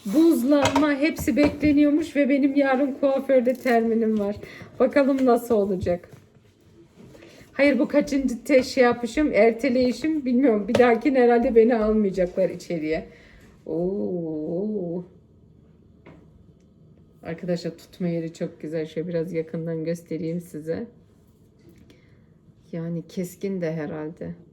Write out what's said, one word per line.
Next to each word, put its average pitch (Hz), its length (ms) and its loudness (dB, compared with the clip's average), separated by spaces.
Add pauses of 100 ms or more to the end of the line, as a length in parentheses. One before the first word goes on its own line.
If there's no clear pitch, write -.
buzlanma 285 880 4
hepsi 285 420 -2
bekleniyormuş 294 800 2
ve 269 140 2
benim 277 260 2
yarın 269 360 2
kuaförde 269 640 0
terminim 226 640 0
var. 202 160 -4 (440)
Bakalım 269 460 2
nasıl 240 300 2
olacak. 190 540 -2 (1400)
Hayır, 277 260 4
bu 285 80 0
kaçıncı 269 560 -2
te-, 262 200 4
şey 254 200 2
yapışım, 233 500 0
erteleyişim 254 920 2
bilmiyorum. 240 420 2
Bir 233 80 0
dahakine 247 440 4
herhalde 240 360 4
beni 233 200 6
almayacaklar 196 760 0
içeriye. 165 580 -6 (580)
Oo. 175 1400 -6 (2250)
Arkadaşlar 170 480 -6
tutma - 360 -8
yeri 165 260 -4
çok - 280 -10
güzel. 156 240 -6
Şöyle 160 220 -8
biraz 170 260 -4
yakından 160 500 -6
göstereyim 170 580 -6
size. 165 460 -10 (1800)
Yani 165 360 -8
keskin 190 540 -8
de 160 120 -2
herhalde. 160 600 -10 (180)